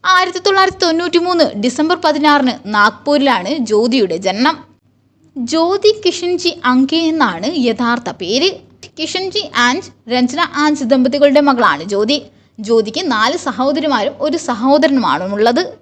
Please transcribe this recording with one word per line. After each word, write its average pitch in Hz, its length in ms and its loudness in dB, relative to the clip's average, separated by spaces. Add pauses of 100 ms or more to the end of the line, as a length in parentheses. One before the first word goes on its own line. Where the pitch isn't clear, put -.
ആയിരത്തി 370 340 0
തൊള്ളായിരത്തി 381 400 0
തൊണ്ണൂറ്റി 339 400 0
മൂന്ന് 349 260 2 (100)
ഡിസംബർ 254 500 0
പതിനാറിന് 294 480 2 (140)
നാഗ്പൂരിലാണ് 214 920 2
ജ്യോതിയുടെ 214 580 2
ജനനം. 214 480 -2 (720)
ജ്യോതി 359 720 0
കിഷൻജി 349 580 -2
അങ്കെ 269 320 2
എന്നാണ് 302 640 0
യഥാർത്ഥ 240 500 -2
പേര്. 240 420 -2 (460)
കിഷൻജി 370 580 -6
ആൻഡ് 247 540 -2
രഞ്ജന 247 300 0 (140)
ആൻഡ് 302 280 0
ദമ്പതികളുടെ 269 580 2
മകളാണ് 226 440 0
ജ്യോതി. 208 380 -2 (380)
ജ്യോതിക്ക് 226 520 0
നാല് 226 240 0
സഹോദരിമാരും 269 840 -2
ഒരു 311 160 -2
സഹോദരനുമാണുള്ളത്. 240 1400 0